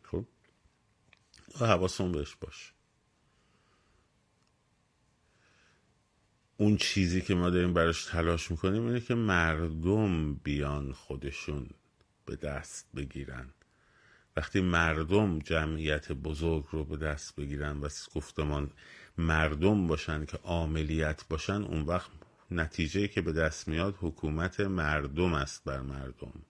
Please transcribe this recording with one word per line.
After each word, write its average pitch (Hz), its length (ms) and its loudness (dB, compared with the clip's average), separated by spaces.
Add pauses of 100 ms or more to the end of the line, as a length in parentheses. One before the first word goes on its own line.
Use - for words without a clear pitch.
خب 104 220 -6 (1300)
حواسمون 92 520 2
بهش 73 240 -4
باشه. - 380 -14 (3750)
اون 104 200 6
چیزی 90 440 2
که 92 140 2
ما 87 140 4
داریم 90 240 4
براش 85 320 4
تلاش 82 460 0
می‌کنیم 95 340 0
اینه 120 140 0
که 120 160 -2
مردم 85 1200 2
بیان 71 580 -2
خودشون 69 800 -8 (560)
به - 100 -6
دست - 600 -8
بگیرن. 65 540 -10 (880)
وقتی 92 260 0
مردم 82 760 4
جمعیت 78 720 0
بزرگ 78 600 -2
رو 78 120 -2
به 76 140 -6
دست 76 380 -6
بگیرن 71 440 -4
و 71 100 -4 (260)
گفتمان 73 560 -2 (460)
مردم 80 680 4
باشن 78 380 -2
که 78 120 -10
عاملیت 78 880 -2
باشن، 98 360 -2
اون 82 180 -2
وقت 85 300 -2 (400)
نتیجه‌ای 82 560 -2
که 101 140 -2
به 82 100 -2
دست 78 360 0
میاد 82 340 0
حکومت 80 580 -2
مردم 80 760 0
است 69 300 -4
بر 67 180 -6
مردم 67 520 -10 (160)